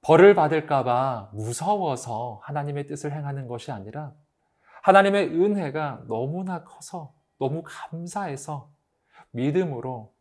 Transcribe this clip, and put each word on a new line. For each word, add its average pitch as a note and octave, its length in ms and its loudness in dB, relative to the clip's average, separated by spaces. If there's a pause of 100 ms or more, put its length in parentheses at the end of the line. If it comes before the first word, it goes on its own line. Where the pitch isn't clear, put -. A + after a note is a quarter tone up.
벌을 F3+ 320 10
받을까 D3+ 500 2
봐 B2 500 0
무서워서 A#2+ 1080 -4
하나님의 C#3+ 440 -8
뜻을 D3 240 -8
행하는 C#3 360 -8
것이 A#2+ 240 -10
아니라, A#2 420 -12 (720)
하나님의 G3 440 6
은혜가 D#3 800 -2
너무나 E3 560 -6
커서, - 500 -16 (260)
너무 C#3+ 260 -4
감사해서 D#3+ 1040 -10 (600)
믿음으로 C3 880 -4